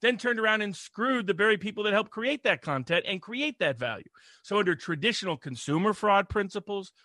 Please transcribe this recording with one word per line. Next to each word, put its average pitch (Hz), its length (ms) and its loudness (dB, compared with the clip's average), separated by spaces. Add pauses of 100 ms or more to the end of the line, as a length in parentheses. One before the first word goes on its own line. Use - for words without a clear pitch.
then 233 160 2
turned 240 220 -2
around 214 240 2
and 202 120 -4
screwed 240 520 -2
the 180 60 2
very 208 240 4
people 208 280 -4
that 208 80 2
helped 208 180 2
create 254 320 -4
that 185 180 2
content 151 460 -2
and 190 140 -4
create 262 380 -6
that 139 200 0
value. 113 300 -6 (340)
So - 160 0
under 180 160 4
traditional 175 640 -2
consumer 151 560 0
fraud 196 340 4
principles, 202 640 -4 (140)